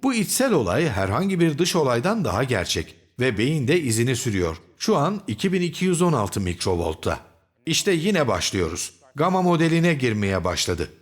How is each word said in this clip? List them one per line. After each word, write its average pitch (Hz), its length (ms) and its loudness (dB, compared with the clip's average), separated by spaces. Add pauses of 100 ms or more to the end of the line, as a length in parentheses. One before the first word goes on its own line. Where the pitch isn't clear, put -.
Bu 269 100 2
içsel 233 400 0
olay 131 360 2
herhangi 117 500 0
bir 160 180 2
dış 175 180 0
olaydan 156 500 0
daha 104 180 0
gerçek 95 520 -2 (240)
ve 123 180 0
beyinde 143 440 2
izini 120 340 0
sürüyor. 90 420 -2 (200)
Şu 214 200 2
an 185 300 0
iki 175 260 -2
bin 185 80 0
iki 175 240 -4
yüz 175 160 2
on 175 120 4
altı 104 280 0
mikrovoltta. 85 800 -2 (460)
İşte 165 260 0
yine 170 360 2
başlıyoruz. 87 680 -2 (220)
Gama 185 260 2
modeline 170 520 2
girmeye 104 500 0
başladı. 87 460 -2 (120)